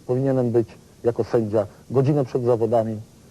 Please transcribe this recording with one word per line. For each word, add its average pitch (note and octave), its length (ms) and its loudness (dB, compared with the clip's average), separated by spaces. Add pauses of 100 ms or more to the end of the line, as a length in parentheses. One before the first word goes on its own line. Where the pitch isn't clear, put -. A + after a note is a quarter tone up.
powinienem C3 440 0
być A2+ 180 2 (360)
jako A#2 200 0
sędzia G#2+ 420 0 (240)
godzinę C3+ 340 2
przed B2+ 200 -4
zawodami, A2+ 560 0 (300)